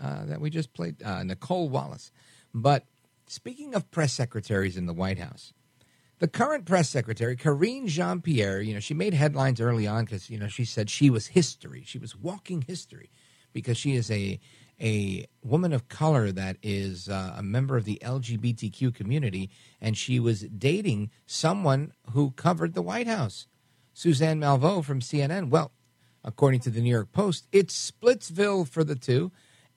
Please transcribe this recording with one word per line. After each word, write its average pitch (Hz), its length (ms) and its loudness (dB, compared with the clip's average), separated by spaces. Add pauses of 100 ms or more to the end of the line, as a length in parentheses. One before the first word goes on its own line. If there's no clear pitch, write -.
uh, 139 240 -8
that 151 160 -6
we 151 80 -4
just 160 240 -6
played? 85 300 -8
Uh, 92 180 -6
Nicole 147 480 -4
Wallace. - 420 -6 (420)
But 131 320 2 (420)
speaking 254 480 -12
of - 160 -2
press 151 220 0
secretaries 98 640 -2
in 87 100 -4
the 87 60 -4
White 92 260 -2
House, - 340 -14 (680)
the 170 100 0
current 262 360 0
press 170 240 4
secretary, 117 460 -2
Karine 196 520 0
Jean-Pierre, 151 760 0
you 107 120 -4
know, 101 60 -4
she 123 140 -8
made 185 200 0
headlines 135 480 2
early 113 240 2
on 107 220 0
'cause, - 220 -10
you 110 100 -10
know, 104 80 -6
she 117 180 -4
said 107 240 -4
she 143 200 6
was 113 180 2
history. - 580 0
She - 140 -12
was 117 160 -14
walking 175 460 -8
history - 500 -12 (420)
because 117 240 -2
she 139 180 0
is 117 140 -2
a, 98 300 -2 (400)
a 101 480 -2 (160)
woman 160 300 2
of 123 140 -2
color 139 440 2
that 95 320 -4
is, 98 460 -4
uh, 95 280 -6
a 101 60 -8
member 127 340 0
of 104 80 0
the 101 160 -4
L 127 180 -4
G 117 180 -4
B 120 160 0
T 110 160 -6
Q 127 220 0
community, 98 600 -4 (300)
and 110 160 -2
she 127 220 0
was 117 240 2
dating 127 680 0 (160)
someone 156 640 2 (200)
who 139 200 2
covered 165 420 0
the 180 80 -2
White 220 260 -4
House, 170 380 -2 (480)
Suzanne 156 460 4
Malveaux 147 440 4
from 135 180 -2
C 143 200 -2
N 139 100 0
N. 180 180 -2
Well, 156 240 4 (500)
according 131 380 4
to 123 100 -2
the 113 100 0
New 120 80 4
York 113 220 2
Post, 196 400 0
it's - 400 2
Splitsville 202 760 2
for 160 160 0
the 147 120 0
two. 135 360 0 (460)